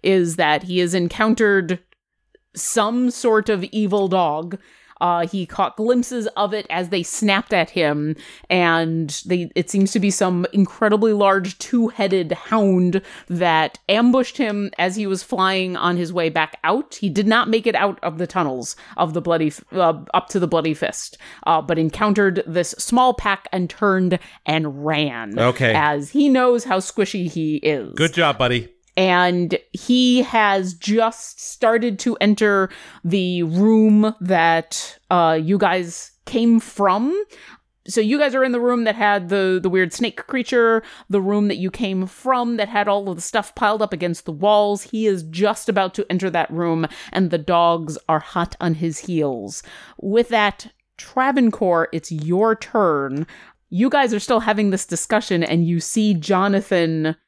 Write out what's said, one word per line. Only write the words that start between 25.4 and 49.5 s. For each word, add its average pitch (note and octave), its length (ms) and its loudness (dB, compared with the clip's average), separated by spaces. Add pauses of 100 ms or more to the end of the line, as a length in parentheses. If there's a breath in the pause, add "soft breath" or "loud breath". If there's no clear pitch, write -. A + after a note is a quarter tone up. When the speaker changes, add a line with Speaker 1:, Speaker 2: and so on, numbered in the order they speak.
Speaker 1:
As D3 360 0
he D4 180 2
knows B3+ 360 4
how F#3+ 140 -2
squishy F#3+ 520 -4
he D#3 320 -4
is. C3+ 320 -2
Speaker 2:
Good D#3+ 180 0
job, E3 240 2
buddy. B2 320 0 (280)
Speaker 1:
And F3+ 600 2 (160)
he B3 500 2
has G3 520 0
just A3 680 -2
started A3+ 600 0
to A#3+ 160 -2
enter G3+ 520 2 (360 loud breath)
the F3+ 400 0
room G#3+ 760 4
that, E3 800 0 (120)
uh, E3 300 4
you F3 160 0
guys F3+ 540 -2 (160)
came A#3 340 4
from. A#3 640 0 (640 loud breath)
So A3 140 -2
you A3 180 0
guys C#4 160 2
are C4 100 2
in B3+ 80 0
the A#3+ 80 -2
room A#3+ 240 0
that G#3+ 120 0
had G3+ 320 0
the, F#3+ 340 0
the F#3 80 0
weird F#3 240 2
snake - 320 -6
creature, A#3 560 2 (260 loud breath)
the G3 120 0
room G#3 280 0
that G3 80 -2
you F#3 140 -4
came F#3+ 360 -4
from A#3+ 500 -2
that G#3 120 -2
had G#3 200 -2
all G3+ 200 -2
of F3 80 -6
the E3+ 60 -12
stuff - 320 -4
piled G#3+ 260 0
up G#3 140 -2
against E3+ 320 -6
the E3 60 -8
walls. G#3 500 2
He A3 240 -4
is F#3+ 160 0
just F#3 460 -2
about F#3+ 260 0
to - 160 -4
enter F#3 180 -2
that E3+ 220 -2
room, D#3+ 360 -2 (260 loud breath)
and F#3 180 0
the E3+ 80 0
dogs E3+ 580 0 (120)
are D#3 120 2
hot F3 400 -6
on E3+ 140 0
his D#3+ 240 -4
heels. C#3 640 -4 (360 loud breath)